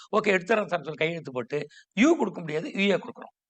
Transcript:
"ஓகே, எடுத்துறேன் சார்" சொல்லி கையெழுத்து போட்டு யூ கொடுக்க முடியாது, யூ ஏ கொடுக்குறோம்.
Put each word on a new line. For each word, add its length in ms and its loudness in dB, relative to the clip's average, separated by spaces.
"ஓகே, 120 2
எடுத்துறேன் 360 2
சார்" 160 -2
சொல்லி 120 -8
கையெழுத்து 380 -4
போட்டு 360 -4
யூ 240 6
கொடுக்க 220 -2
முடியாது, 340 -6
யூ 60 -4
ஏ 160 4
கொடுக்குறோம். 400 -10